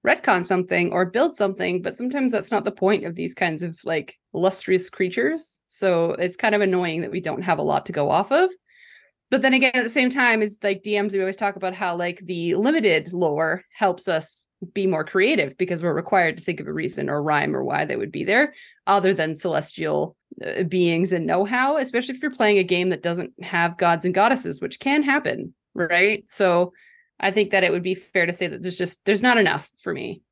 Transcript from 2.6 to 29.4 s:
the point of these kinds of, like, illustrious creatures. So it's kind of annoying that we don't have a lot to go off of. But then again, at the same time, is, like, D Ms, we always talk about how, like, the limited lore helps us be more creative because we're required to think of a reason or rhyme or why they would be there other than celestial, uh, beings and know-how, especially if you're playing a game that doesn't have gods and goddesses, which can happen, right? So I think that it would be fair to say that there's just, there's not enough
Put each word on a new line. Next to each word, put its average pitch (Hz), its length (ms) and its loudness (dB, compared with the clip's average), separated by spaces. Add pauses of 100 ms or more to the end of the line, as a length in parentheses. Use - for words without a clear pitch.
the 208 80 0
point 185 320 0
of 170 100 -8
these 175 180 -6
kinds 170 300 -2
of, 165 220 -10
like, 160 340 -4 (140)
illustrious 185 560 0
creatures. 254 800 -4
So 170 440 0
it's 180 240 -4
kind 214 180 0
of 208 60 2
annoying 180 400 0
that - 120 -6
we 180 100 -4
don't 160 220 -6
have 165 160 0
a 151 40 -2
lot 147 220 0
to - 80 -10
go 143 160 0
off 165 200 2
of. 349 200 4 (840)
But 254 100 2
then 262 120 4
again, 262 200 4
at 247 100 0
the 226 60 -2
same 254 200 2
time, 247 320 2
is, 214 200 -2
like, 196 220 -2
D 208 180 0
Ms, 202 120 -2
we 196 60 0
always 190 180 -2
talk 202 180 -2
about 185 180 -4
how, 180 220 -4
like, 175 280 -4
the 170 320 -2
limited 190 580 2
lore 160 500 0 (100)
helps 185 340 0
us 160 380 -4 (280)
be 190 140 0
more 156 160 0
creative 190 540 0
because 180 260 -4
we're 170 100 0
required 170 440 2
to 165 60 -18
think 175 180 -6
of 139 60 -12
a 151 60 -8
reason 147 360 -4
or 147 120 -2
rhyme 147 340 0
or 131 80 -4
why 147 200 -2
they 151 140 -4
would 147 140 -6
be - 120 -6
there 262 300 2 (340)
other 196 260 4
than 156 220 -2
celestial, 151 800 -4 (300)
uh, - 180 -4
beings 175 480 2
and 170 140 0
know-how, 247 520 0
especially 254 380 -4
if 262 60 -12
you're 294 100 -4
playing 208 280 2
a 185 40 2
game 180 260 0
that 170 140 -2
doesn't 170 280 -4 (120)
have 170 340 0
gods 170 280 2
and 180 80 2
goddesses, 202 480 2
which - 180 -8
can 285 240 0
happen, 285 500 -2 (200)
right? 180 560 0
So 180 420 2 (480)
I 196 120 0
think 208 200 2
that 190 140 4
it 165 60 2
would 170 120 0
be 185 120 -2
fair 180 300 -2
to 170 60 -2
say 170 160 -4
that 156 140 -8
there's 180 160 -8
just, 175 260 -6
there's 202 180 2
not 247 160 4
enough 180 320 2 (100)